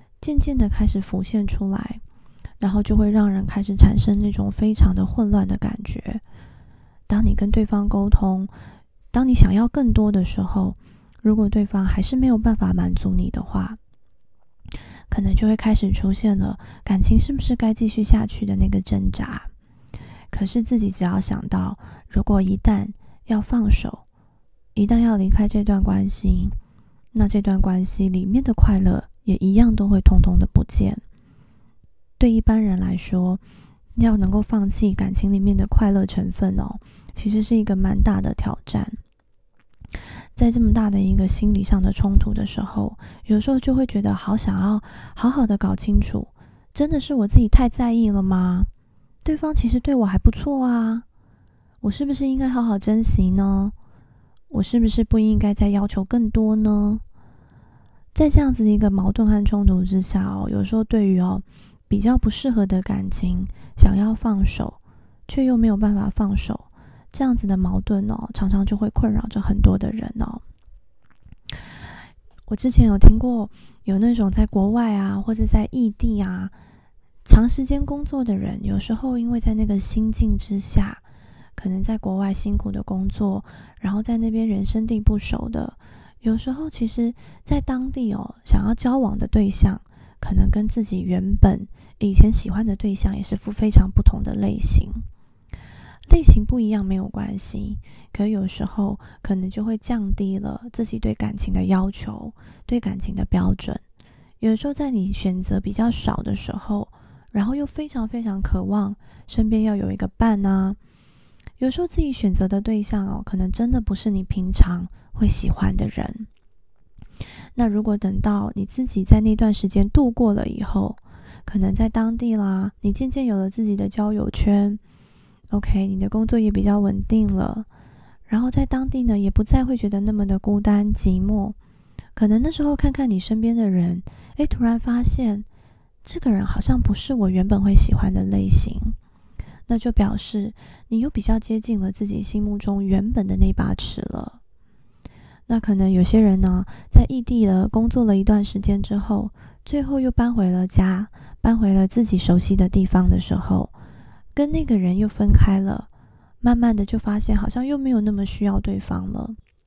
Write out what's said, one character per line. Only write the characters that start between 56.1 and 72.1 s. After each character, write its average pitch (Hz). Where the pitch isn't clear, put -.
多 220
呢？ 214
在 302
这 294
样 269
子 226
的 214
一 208
个 208
矛 190
盾 214
和 208
冲 202
突 185
之 185
下 190
哦， 196
有 202
时 196
候 220
对 208
于 185
哦， 185
比 202
较 233
不 311
适 269
合 214
的 190
感 190
情， 180
想 196
要 214
放 202
手， -
却 -
又 254
没 226
有 208
办 208
法 202
放 196
手， -
这 -
样 254
子 208
的 190
矛 185
盾 202
哦， 220
常 196
常 196
就 208
会 208
困 220
扰 208
着 214
很 202
多 196
的 196
人 220
哦。 -